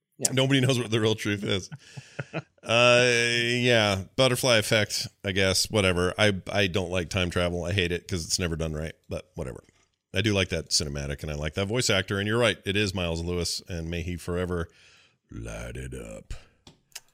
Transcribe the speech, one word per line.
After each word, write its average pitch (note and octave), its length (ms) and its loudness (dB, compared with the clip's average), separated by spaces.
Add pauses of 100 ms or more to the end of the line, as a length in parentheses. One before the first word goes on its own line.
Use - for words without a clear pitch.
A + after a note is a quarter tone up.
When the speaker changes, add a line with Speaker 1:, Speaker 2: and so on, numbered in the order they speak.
(180)
Speaker 1:
Yeah. B2+ 140 0
Speaker 2:
Nobody C3+ 280 2
knows B2+ 200 2
what G#2+ 100 -6
the A#2 100 2
real G#2+ 140 2
truth G#2 300 -4
is. G2+ 260 -4 (640)
<laughs> D#3 80 -8 (260)
Uh, B2 400 6 (320)
yeah, A#2 640 2 (140)
butterfly B2+ 400 4
effect, G#2+ 500 2 (180)
I G2+ 60 -2
guess, F#2+ 400 2
whatever. F2+ 480 2
I, G#2+ 160 4 (180)
I G2+ 140 2
don't F2 240 -2
like F2+ 200 -2
time F2+ 200 0
travel. F2 340 0
I E2+ 60 -4
hate F2+ 220 2
it E2+ 160 -4
'cause E2+ 160 -4
it's - 160 -2
never E2 160 -2
done D#2 160 -4
right, D#2 200 -6 (160)
but - 280 -10
whatever. C2+ 260 -10 (500)
I F#2+ 80 0
do G#2 140 2
like F#2+ 140 2
that E2 220 -4
cinematic, C#2+ 520 -2
and D#2 80 -8
I D2 60 -6
like D2+ 180 -4
that G2 120 -2
voice A#2 240 -2
actor, G2 280 0
and G2 80 -2
you're A2 140 2
right, G#2+ 260 2
it G2 100 0
is G#2 160 0
Miles E2+ 300 -2
Lewis, F2 460 -4
and E2 200 -8
may E2+ 140 -4
he F2+ 140 -6
forever F2 520 -4 (640)
light A1+ 460 -10
it B1+ 180 -10
up. - 400 -12 (800)